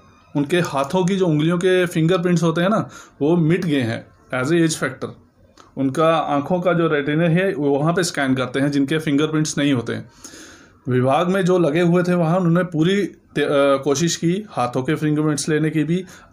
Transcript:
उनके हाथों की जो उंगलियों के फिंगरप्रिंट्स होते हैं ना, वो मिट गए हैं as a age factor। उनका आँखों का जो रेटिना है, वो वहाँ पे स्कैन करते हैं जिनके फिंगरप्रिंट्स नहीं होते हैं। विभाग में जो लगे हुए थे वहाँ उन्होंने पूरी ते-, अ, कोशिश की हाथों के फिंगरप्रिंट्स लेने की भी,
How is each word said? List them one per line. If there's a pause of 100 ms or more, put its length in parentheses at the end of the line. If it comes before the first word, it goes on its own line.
(360)
उनके
हाथों
की
जो
उंगलियों
के
फिंगरप्रिंट्स
होते
हैं
ना, (340)
वो
मिट
गए
हैं (360)
as
a
age
factor। (680)
उनका
आँखों
का
जो
रेटिना
है,
वो
वहाँ
पे
स्कैन
करते
हैं
जिनके
फिंगरप्रिंट्स
नहीं
होते
हैं। (800)
विभाग
में
जो
लगे
हुए
थे
वहाँ
उन्होंने
पूरी
ते-,
अ,
कोशिश
की
हाथों
के
फिंगरप्रिंट्स
लेने
की
भी, (280)